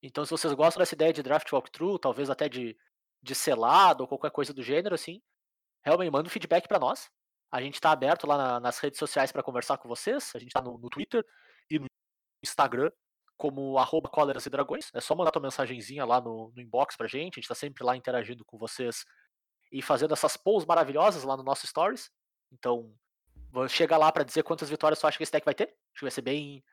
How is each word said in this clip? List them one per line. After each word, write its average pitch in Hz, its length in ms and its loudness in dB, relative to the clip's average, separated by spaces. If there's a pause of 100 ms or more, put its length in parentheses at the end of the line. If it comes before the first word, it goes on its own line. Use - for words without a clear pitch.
Então, 147 220 -6
se 139 60 -8
vocês 156 220 -2
gostam 156 280 4
dessa 175 140 2
ideia 160 180 4
de 151 100 -4
draft 139 280 0
walkthrough, 165 480 -2
talvez 135 320 -2
até 151 180 0
de, 120 280 -8 (460)
de 131 120 -10
selado 143 720 6
ou - 40 -12
qualquer 139 220 -4
coisa 143 220 -2
do 135 100 -10
gênero, 170 320 0
assim, 165 260 -8 (640)
realmente 170 260 4
manda 147 180 0
um - 20 -12
feedback - 380 0
pra 208 100 2
nós. 147 320 -2 (400)
A 131 100 -2
gente 139 200 -8
tá 165 100 4
aberto 143 360 2
lá 147 100 4
na, 127 240 0
nas 123 180 -2
redes 143 200 -4
sociais 139 340 -2
pra 135 100 -4
conversar 131 360 -2
com - 100 -18
vocês. 214 480 -4
A - 20 -10
gente 123 140 -16
tá 139 100 0
no, 123 160 -12
no 120 100 -14
Twitter 208 360 -4 (460)
e 151 80 -2
no 139 80 -6 (580)
Instagram 135 460 0 (460)
como 135 420 -4
arroba 147 300 2
cóleras 139 380 0
e 143 40 -10
dragões. 139 440 -4
É 117 60 -4
só - 140 -2
mandar 170 180 2
tua 156 100 -2
mensagenzinha 131 600 -6
lá 120 160 4
no, 113 340 -10
no 123 80 -16
inbox 120 340 -2
pra 226 120 -6
gente. 165 300 -8
A - 20 -14
gente - 80 -14
tá 120 60 -6
sempre 139 280 -10
lá 123 140 0
interagindo 123 480 -6
com - 140 -20
vocês 117 460 -6 (680)
e 135 100 -8
fazendo 151 300 2
essas 147 240 0
polls 196 300 2
maravilhosas 160 580 2
lá 135 120 -2
no 135 60 -10
nosso 135 240 -2
Stories. 185 440 -2 (420)
Então, 120 420 -4 (560)
va-, 160 180 -2
chega 160 280 2
lá 156 160 8
pra 156 120 0
dizer 151 180 0
quantas 156 280 -4
vitórias 156 300 2
tu 156 60 2
acha 147 100 2
que - 60 -6
esse 151 100 -6
deck 151 120 0
vai 143 100 0
ter. 214 100 0
Acho - 320 -16
que - 60 -12
vai 131 80 -4
ser 131 120 -8
bem, 143 400 -6 (100)